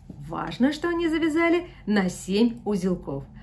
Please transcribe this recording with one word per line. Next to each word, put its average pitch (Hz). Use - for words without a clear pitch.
Важно, 165
что 302
они 339
завязали 339
на 202
семь 214
узелков. 180